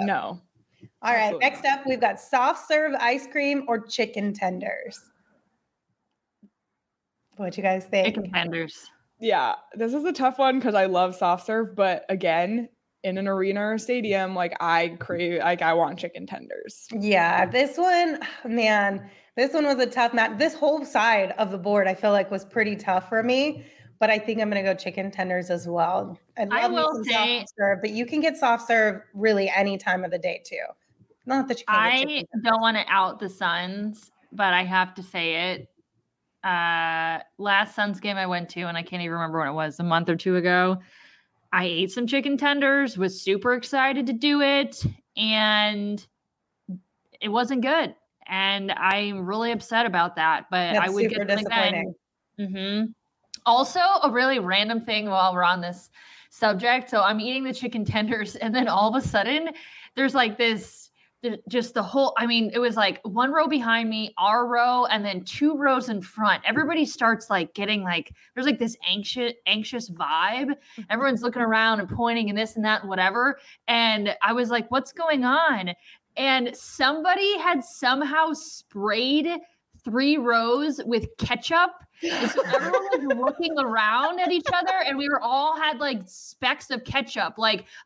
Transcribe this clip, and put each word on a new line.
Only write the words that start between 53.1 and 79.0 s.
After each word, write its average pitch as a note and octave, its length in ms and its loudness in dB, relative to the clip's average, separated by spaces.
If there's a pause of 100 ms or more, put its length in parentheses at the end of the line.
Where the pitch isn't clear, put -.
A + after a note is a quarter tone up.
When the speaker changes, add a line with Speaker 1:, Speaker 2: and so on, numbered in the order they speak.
Speaker 3:
Also, C4 340 2 (240)
a D4 80 4
really B3+ 280 2
random G#3 420 0
thing G#3+ 280 -2
while F#3+ 240 4
we're F3+ 100 2
on F3+ 180 2
this F3+ 300 -10 (400)
subject. A#3 580 0
So G#3+ 140 2
I'm G#3+ 160 2
eating B3+ 240 -4
the C4 100 -6
chicken A#3 320 -6
tenders, G#3+ 500 -2
and A3+ 200 -4
then B3+ 120 2
all G3 220 2
of A3+ 60 -2
a C4+ 120 0
sudden, C4+ 420 0 (460)
there's, C4+ 200 0
like, A3+ 220 2
this, A#3 500 -2 (360)
the, A#3 240 -4
just A#3 280 -4
the A3 80 0
whole, C4 340 2
I A#3 80 2
mean, A#3 280 0
it A3+ 60 -2
was, A#3+ 160 2
like, G3 280 2
one A#3 280 0
row D#4 160 2
behind A#3 420 0
me, A3 280 -6
our A3 300 2
row, B3 380 2
and G#3 200 0
then F#3 180 -6
two D4+ 320 0
rows C4+ 340 2
in G3+ 120 -4
front. G3+ 460 0
Everybody D#4 380 0
starts, A3+ 440 0
like, F#3 240 -2
getting, G3+ 300 -2
like, F3 280 -4 (220)
there's, C4 140 -4
like, C4+ 120 2
this A#3 160 -2 (120)
anxious, A3 460 -4 (140)
anxious G#3+ 420 -2
vibe. F3 600 0
Speaker 2:
Mm-hmm. - 400 -10
Speaker 3:
Everyone's A#3 340 0
looking A#3+ 200 -4
around A3 360 2
and F#3+ 100 -6
pointing A#3 400 0
and G#3 80 -4
this A3 180 -4
and G#3+ 100 -2
that G#3+ 160 2
and G3 80 -10
whatever. G3 480 2 (300)
And A3 560 2
I G#3+ 100 2
was A#3+ 160 0
like, A#3 220 0
"What's C4 220 -2
going D#4 320 0
on?" B3+ 480 2 (440)
And B3+ 400 0
somebody F4+ 800 0
had E4 240 0
somehow D4 720 0
sprayed B3+ 920 -2 (560)